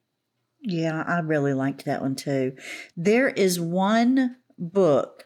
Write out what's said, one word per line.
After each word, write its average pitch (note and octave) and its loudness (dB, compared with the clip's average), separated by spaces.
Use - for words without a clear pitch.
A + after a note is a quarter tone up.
Yeah, E3 -4
I F3 -2
really D3+ 0
liked C3+ -4
that C#3+ -4
one C3+ -2
too. C3+ -2
There G#3+ 2
is F3+ 0
one A3+ 2
book E3+ 2